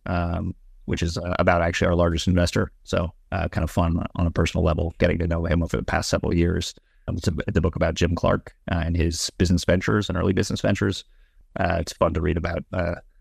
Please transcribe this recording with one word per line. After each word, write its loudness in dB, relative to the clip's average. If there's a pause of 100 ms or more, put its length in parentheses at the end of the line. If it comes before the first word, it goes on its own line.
um, -2 (300)
which -2
is, -2
uh, -4
about 4
actually 2
our 4
largest 2
investor. 2 (120)
So, -4 (200)
uh, -4
kind -2
of -4
fun 2 (140)
on 2
a 2
personal 0
level, 0
getting 2
to -2
know -2
him 2
over -2
the -2
past -2
several 0
years. 0 (360)
Um, -4
it's -4
a, 2 (140)
it's -2
a 4
book 0
about 0
Jim 0
Clark, -2 (160)
uh, 0
and 0
his 0
business 2
ventures 2
and -4
early 2
business -2
ventures. 0 (560)
Uh, 0
it's -6
fun 0
to -2
read 0
about, -4
uh, -4 (260)